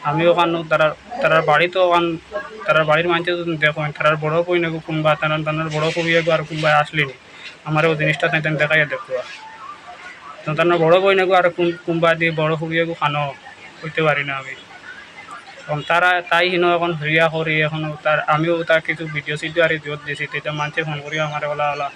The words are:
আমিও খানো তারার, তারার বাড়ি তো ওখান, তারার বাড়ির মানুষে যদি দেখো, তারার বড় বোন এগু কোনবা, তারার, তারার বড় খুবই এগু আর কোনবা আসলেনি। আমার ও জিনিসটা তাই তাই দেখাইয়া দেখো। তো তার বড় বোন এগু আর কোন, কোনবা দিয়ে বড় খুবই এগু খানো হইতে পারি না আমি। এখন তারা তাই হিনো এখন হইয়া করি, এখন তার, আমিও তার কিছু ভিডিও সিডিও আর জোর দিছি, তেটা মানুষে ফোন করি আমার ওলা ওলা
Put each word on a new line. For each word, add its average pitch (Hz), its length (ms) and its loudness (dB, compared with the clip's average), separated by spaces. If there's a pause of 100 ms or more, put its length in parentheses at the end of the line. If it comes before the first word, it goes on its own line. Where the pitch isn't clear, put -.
আমিও 160 300 2
খানো 170 300 2
তারার, 156 280 2 (260)
তারার 160 260 2
বাড়ি 156 260 4
তো 185 140 -2
ওখান, 175 220 4 (560)
তারার 156 240 2
বাড়ির 156 220 2
মানুষে 175 240 0
যদি 170 260 -2
দেখো, 151 220 0 (120)
তারার 151 260 2
বড় 151 260 -2
বোন 175 220 2
এগু 160 140 -4
কোনবা, 156 360 0
তারার, 156 280 -2
তারার 156 260 -4
বড় 151 220 -2
খুবই 165 240 0
এগু 165 160 2
আর 160 120 2
কোনবা 156 260 -2 (100)
আসলেনি। 147 360 -2 (500)
আমার 151 200 0
ও 165 100 4
জিনিসটা 151 320 0
তাই 160 140 0
তাই 156 140 -2
দেখাইয়া 151 300 2
দেখো। 135 260 -8 (1300)
তো - 140 -8
তার 165 140 2 (120)
বড় 160 200 6
বোন 196 200 4
এগু 185 140 4
আর 180 160 6
কোন, 175 180 0 (140)
কোনবা 165 340 2
দিয়ে 165 160 0
বড় 156 240 0
খুবই 160 240 -4
এগু 165 140 0
খানো 147 300 -2 (540)
হইতে 160 240 -6
পারি 143 220 2
না 143 140 -6
আমি। 135 180 -12 (1040)
এখন 151 280 -6
তারা 175 220 4 (120)
তাই 175 280 2
হিনো 175 240 2
এখন 170 240 0
হইয়া 156 320 2
করি, 160 320 -2
এখন 156 200 -2 (200)
তার, 151 260 2
আমিও 160 360 2
তার 165 180 2
কিছু 165 260 -8
ভিডিও 151 300 -6
সিডিও 160 260 -2
আর 160 140 2
জোর 147 240 -8
দিছি, 147 260 -8
তেটা 151 240 -6
মানুষে 151 320 -4
ফোন 151 180 -6
করি 147 180 -10
আমার 151 260 -4
ওলা 147 260 -2
ওলা 143 240 -6